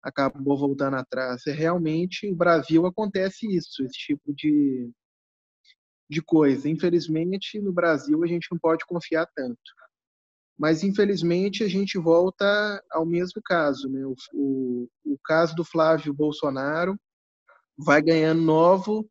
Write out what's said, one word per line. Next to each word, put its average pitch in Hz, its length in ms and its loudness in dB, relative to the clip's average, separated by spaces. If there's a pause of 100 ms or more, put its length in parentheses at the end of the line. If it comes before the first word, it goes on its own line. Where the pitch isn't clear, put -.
acabou 139 560 -2
voltando 139 380 0
atrás. 127 500 -6
E 147 60 -4
realmente, 165 800 -2
o 180 40 -2
Brasil 165 520 4
acontece 196 580 -4
isso, 175 380 -4
esse 131 160 -8
tipo 147 340 -6
de, 143 560 0 (1200)
de 151 120 -4
coisa. 143 460 2
Infelizmente, 170 920 -2
no 196 120 -4
Brasil, 165 520 0
a 175 40 0
gente 170 220 -4
não 175 80 -6
pode 165 300 0
confiar 165 480 -4
tanto. 123 240 -8 (1000)
Mas, 156 260 0
infelizmente, 196 800 0
a 202 60 0
gente 196 300 -2
volta 196 920 2
ao 165 160 -2
mesmo 180 400 -4
caso, 143 420 0
né? 135 160 -6
O, 135 120 -8 (180)
o, 131 560 -2 (160)
o 143 180 -2
caso 160 320 0
do 170 80 -4
Flávio 156 480 0
Bolsonaro 151 840 -2 (800)
vai 151 240 4
ganhando 160 400 2
novo 190 680 4